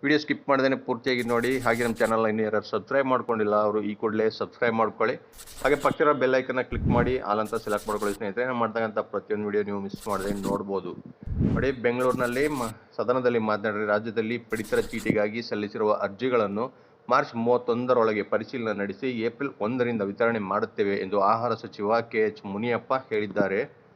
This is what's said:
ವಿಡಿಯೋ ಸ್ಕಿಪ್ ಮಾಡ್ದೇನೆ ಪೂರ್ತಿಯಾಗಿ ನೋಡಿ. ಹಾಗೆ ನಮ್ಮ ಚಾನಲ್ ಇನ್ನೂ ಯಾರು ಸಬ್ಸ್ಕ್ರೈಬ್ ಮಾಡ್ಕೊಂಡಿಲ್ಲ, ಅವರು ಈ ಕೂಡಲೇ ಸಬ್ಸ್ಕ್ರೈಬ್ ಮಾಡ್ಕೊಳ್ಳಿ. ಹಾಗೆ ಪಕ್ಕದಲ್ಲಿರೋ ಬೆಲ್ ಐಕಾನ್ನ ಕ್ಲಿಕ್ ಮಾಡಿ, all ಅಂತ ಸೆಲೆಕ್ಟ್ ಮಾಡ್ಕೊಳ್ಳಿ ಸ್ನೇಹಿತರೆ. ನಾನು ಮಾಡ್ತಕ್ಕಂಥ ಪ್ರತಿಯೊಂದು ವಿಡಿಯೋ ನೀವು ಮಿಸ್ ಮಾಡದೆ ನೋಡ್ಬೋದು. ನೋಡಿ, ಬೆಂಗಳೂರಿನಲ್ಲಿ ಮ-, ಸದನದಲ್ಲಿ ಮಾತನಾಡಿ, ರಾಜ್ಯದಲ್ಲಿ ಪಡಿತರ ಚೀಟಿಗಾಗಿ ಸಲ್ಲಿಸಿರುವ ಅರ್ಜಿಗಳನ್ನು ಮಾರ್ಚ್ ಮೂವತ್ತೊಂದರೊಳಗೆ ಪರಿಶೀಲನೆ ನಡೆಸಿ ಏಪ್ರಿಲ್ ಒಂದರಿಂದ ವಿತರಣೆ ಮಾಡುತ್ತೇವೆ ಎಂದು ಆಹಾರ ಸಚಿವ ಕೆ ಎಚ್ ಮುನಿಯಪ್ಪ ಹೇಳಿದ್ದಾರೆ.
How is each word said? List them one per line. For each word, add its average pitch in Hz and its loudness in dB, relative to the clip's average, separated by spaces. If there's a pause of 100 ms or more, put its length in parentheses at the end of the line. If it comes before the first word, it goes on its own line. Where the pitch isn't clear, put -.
ವಿಡಿಯೋ 143 4
ಸ್ಕಿಪ್ - -4
ಮಾಡ್ದೇನೆ 135 4
ಪೂರ್ತಿಯಾಗಿ 123 -2
ನೋಡಿ. 120 2
ಹಾಗೆ 120 2
ನಮ್ಮ 117 0
ಚಾನಲ್ 113 4
ಇನ್ನೂ 110 0
ಯಾರು 107 0
ಸಬ್ಸ್ಕ್ರೈಬ್ 127 -2
ಮಾಡ್ಕೊಂಡಿಲ್ಲ, 113 2
ಅವರು 107 2
ಈ 104 -4
ಕೂಡಲೇ 110 0
ಸಬ್ಸ್ಕ್ರೈಬ್ 113 -2
ಮಾಡ್ಕೊಳ್ಳಿ. 113 0 (480)
ಹಾಗೆ 139 4
ಪಕ್ಕದಲ್ಲಿರೋ 147 2
ಬೆಲ್ 131 2
ಐಕಾನ್ನ 127 0
ಕ್ಲಿಕ್ 120 -4
ಮಾಡಿ, 123 2
all 107 -2
ಅಂತ 107 -4
ಸೆಲೆಕ್ಟ್ 104 -4
ಮಾಡ್ಕೊಳ್ಳಿ 104 -2
ಸ್ನೇಹಿತರೆ. 113 -4
ನಾನು 127 -4
ಮಾಡ್ತಕ್ಕಂಥ 110 -2
ಪ್ರತಿಯೊಂದು 104 -4
ವಿಡಿಯೋ 104 0
ನೀವು 101 -4
ಮಿಸ್ 98 -10
ಮಾಡದೆ 98 -4
ನೋಡ್ಬೋದು. 98 -4 (600)
ನೋಡಿ, 131 0
ಬೆಂಗಳೂರಿನಲ್ಲಿ 123 0
ಮ-, 127 -2 (260)
ಸದನದಲ್ಲಿ 120 2
ಮಾತನಾಡಿ, 107 0
ರಾಜ್ಯದಲ್ಲಿ 110 -2
ಪಡಿತರ 113 -4
ಚೀಟಿಗಾಗಿ 107 0
ಸಲ್ಲಿಸಿರುವ 107 0
ಅರ್ಜಿಗಳನ್ನು 104 0 (380)
ಮಾರ್ಚ್ 135 2
ಮೂವತ್ತೊಂದರೊಳಗೆ 120 2
ಪರಿಶೀಲನೆ 110 -2
ನಡೆಸಿ 110 -4
ಏಪ್ರಿಲ್ 120 -2 (100)
ಒಂದರಿಂದ 120 0
ವಿತರಣೆ 110 0
ಮಾಡುತ್ತೇವೆ 101 0
ಎಂದು 101 0
ಆಹಾರ 113 4
ಸಚಿವ 107 0
ಕೆ 113 -2
ಎಚ್ 107 0
ಮುನಿಯಪ್ಪ 113 -2
ಹೇಳಿದ್ದಾರೆ. 104 -2